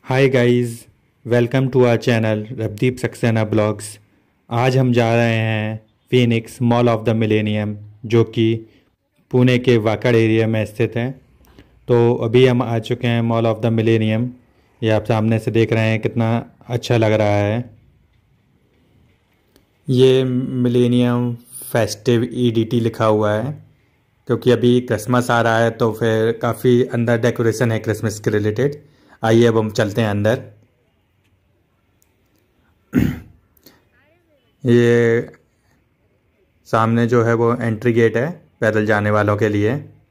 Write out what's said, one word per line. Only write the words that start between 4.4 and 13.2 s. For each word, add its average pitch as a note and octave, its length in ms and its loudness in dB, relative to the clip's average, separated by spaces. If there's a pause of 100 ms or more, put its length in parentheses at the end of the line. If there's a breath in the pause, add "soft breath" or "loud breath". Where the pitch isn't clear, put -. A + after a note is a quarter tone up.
आज B2+ 260 0
हम B2+ 160 2
जा A#2 220 2
रहे A#2 200 0
हैं A2 520 -4 (280)
Phoenix A#2 480 0
Mall A#2+ 260 2
of A2+ 100 0
the A2+ 160 -2
Millennium, G#2+ 640 -2 (300)
जो A2+ 180 2
कि A2+ 420 -2 (640 loud breath)
पुणे B2+ 280 2
के B2 180 2
वाकड़ A2 400 0
एरिया A2 300 2
में A2 200 -2
स्थित G#2+ 300 -4
है। B2+ 240 -6 (680 soft breath)
तो A#2+ 260 4
अभी A#2 320 4
हम B2 160 2
आ A#2 160 -2
चुके A#2+ 280 -6
हैं A#2 160 0